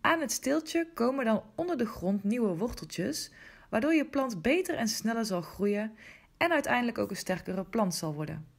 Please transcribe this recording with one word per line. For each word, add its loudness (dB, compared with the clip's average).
Aan 4
het -2
steeltje 0
komen 0
dan 2
onder -2
de 0
grond -2
nieuwe 2
worteltjes, -4
waardoor 2
je 4
plant -2
beter 2
en 0
sneller 0
zal 0
groeien 0
en 4
uiteindelijk 2
ook 0
een -4
sterkere -2
plant 2
zal -2
worden. -6